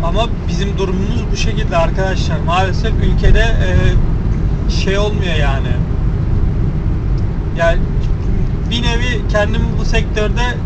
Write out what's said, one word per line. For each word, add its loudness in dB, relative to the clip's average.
Ama 0
bizim -2
durumumuz -2
bu 0
şekilde 0
arkadaşlar. 0
Maalesef 0
ülkede, 6
e, 2
şey 0
olmuyor 0
yani. 0
Yani 2
bir -2
nevi -2
kendimi 0
bu -2
sektörde 0